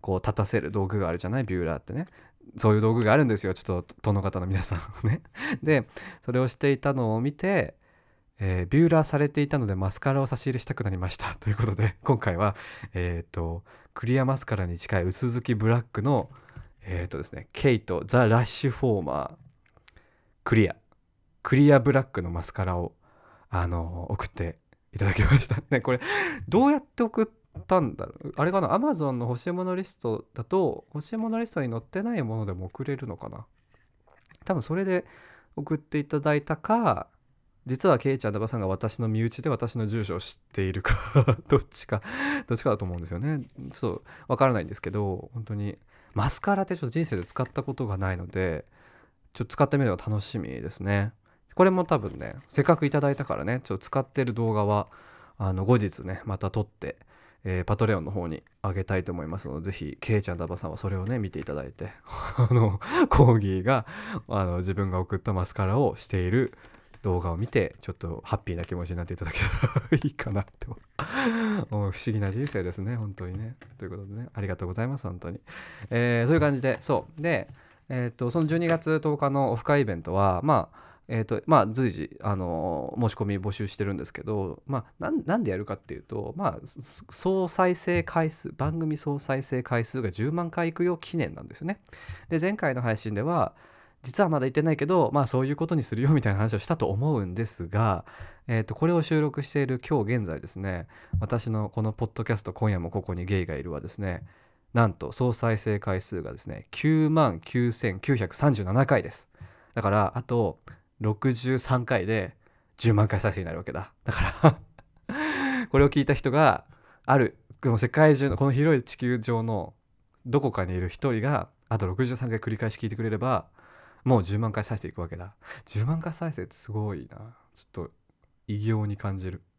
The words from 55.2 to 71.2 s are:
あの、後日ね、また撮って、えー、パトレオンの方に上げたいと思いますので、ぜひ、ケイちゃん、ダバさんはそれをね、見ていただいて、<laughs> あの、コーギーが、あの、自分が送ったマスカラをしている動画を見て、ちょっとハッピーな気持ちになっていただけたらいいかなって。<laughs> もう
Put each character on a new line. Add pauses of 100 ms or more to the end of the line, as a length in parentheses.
あ
の、
後
日
ね、
ま
た
撮
っ
て、 (460)
え
ー、
パ
ト
レ
オ
ン
の
方
に (180)
上
げ
た
い
と
思
い
ま
す
の
で、
ぜ
ひ、
ケ
イ
ち
ゃ
ん、
ダ
バ
さ
ん
は
そ
れ
を
ね、
見
て
い
た
だ
い
て、
<laughs>
あ
の、 (300)
コ
ー
ギ
ー
が、 (420)
あ
の、
自
分
が
送
っ
た
マ
ス
カ
ラ
を
し
て
い
る (480)
動
画
を
見
て、
ち
ょ
っ
と
ハ
ッ
ピ
ー
な
気
持
ち
に
な
っ
て
い
た
だ
け
た (340)
ら
い
い
か
な
っ (140)
て。
<laughs>
も
う (920)